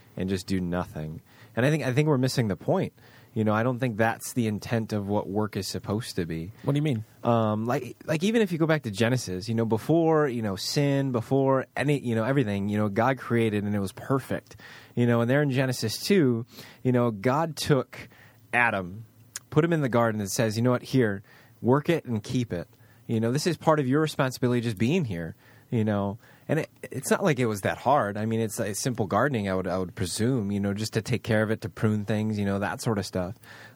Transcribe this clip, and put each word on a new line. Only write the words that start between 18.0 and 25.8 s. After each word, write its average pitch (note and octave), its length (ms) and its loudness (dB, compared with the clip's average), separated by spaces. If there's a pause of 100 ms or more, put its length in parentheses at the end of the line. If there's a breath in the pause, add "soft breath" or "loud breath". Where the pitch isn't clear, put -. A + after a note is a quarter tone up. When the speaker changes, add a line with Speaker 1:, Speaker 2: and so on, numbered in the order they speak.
Speaker 1:
Adam, G#2+ 500 0 (460)
put D3+ 160 4
him E3+ 80 2
in D#3+ 80 2
the C3+ 80 0
garden A2+ 320 2
and G2 100 -4
says, A2 240 0
"You A2+ 80 0
know B2+ 80 4
what? B2 120 0
Here, G#2+ 380 2 (400 soft breath)
work C3+ 280 4
it D#3+ 160 0
and A2+ 180 -4
keep B2 300 -2
it." E2+ 160 -6 (360 soft breath)
You A2+ 140 -2
know, A#2 140 0
this D3 120 -2
is E3 120 0
part D3+ 240 2
of C3 60 -2
your C3+ 120 2
responsibility C3 640 0
just A2+ 160 -2
being C#3 260 2
here, E2+ 320 -6 (340 soft breath)
you A2+ 140 0